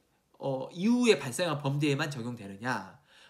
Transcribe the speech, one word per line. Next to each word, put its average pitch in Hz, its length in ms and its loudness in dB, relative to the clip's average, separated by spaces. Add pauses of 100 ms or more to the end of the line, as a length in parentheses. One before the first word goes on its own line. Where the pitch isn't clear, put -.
(400)
어, 135 320 -4
이후에 226 480 4
발생한 151 400 -2
범죄에만 143 520 0
적용되느냐? 110 880 -6 (300)